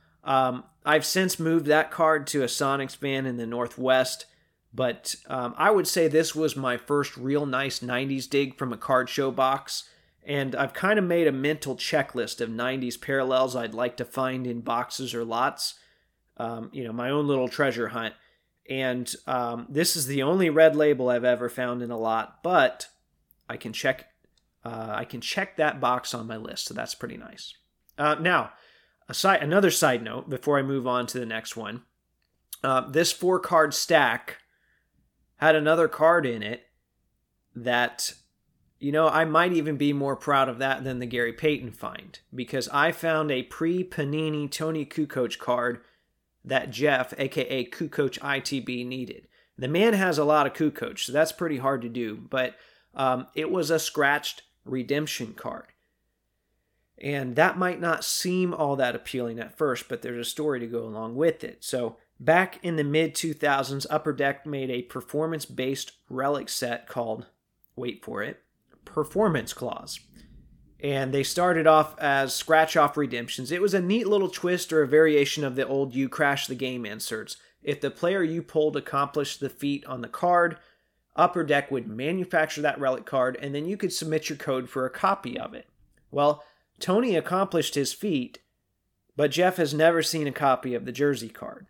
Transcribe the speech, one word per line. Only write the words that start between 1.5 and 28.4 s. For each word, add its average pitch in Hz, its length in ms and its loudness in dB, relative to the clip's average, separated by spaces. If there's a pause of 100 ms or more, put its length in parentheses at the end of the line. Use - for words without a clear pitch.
that 156 260 4
card 156 360 2
to 143 160 0
a - 20 2
Sonics 139 500 -2
fan 135 300 -2
in 123 100 -4
the 117 100 -6
Northwest, 123 800 0 (460)
but, 120 420 -4 (120)
um, 123 300 -4
I 175 140 6
would 190 160 6
say 170 200 4
this 156 260 4
was 156 220 0
my 127 220 -2
first 143 400 -2
real 139 280 0
nice 135 360 -4
nineties 127 460 -4
dig 139 300 0
from 127 140 -4
a 110 60 -8
card 127 320 2
show 135 220 -2
box, 131 580 -2 (340)
and 135 320 -4
I've 135 180 -2
kind 208 240 2
of 202 60 2
made 170 240 4
a 139 60 2
mental 139 420 -2
checklist - 640 -2
of 117 100 -4
nineties 123 460 -4
parallels 131 600 0
I'd 113 160 -6
like 120 240 -2
to 120 80 -4
find 131 420 -4
in 117 140 -6
boxes 120 520 -4
or 117 120 -4
lots, 117 480 -2 (640)
um, 117 340 -8
you 131 140 -8
know, 110 80 -8
my 120 160 -4
own 147 180 0
little 127 220 0
treasure 120 400 0
hunt. 113 240 -6 (560)
And, 127 420 -4 (140)
um, 120 420 -4
this 160 280 0
is 147 100 -2
the 139 160 -2
only 165 300 4
red 156 240 8
label 143 340 4
I've 120 140 2
ever 123 260 2
found 123 320 -4
in 120 80 -8
a 117 80 -6
lot, 113 460 -2
but 170 440 4 (640)
I 113 80 -8
can 110 160 -10
check, - 320 -2 (580)
uh, 113 320 -8
I 117 100 -4
can - 160 -12
check - 360 -4
that 151 240 0
box 123 320 0
on 113 140 -8
my 110 100 -10
list, - 280 -10
so - 100 -10
that's - 180 -6
pretty - 240 -12
nice. - 380 -18 (420)
Uh, 151 220 2
now, 165 320 2 (560)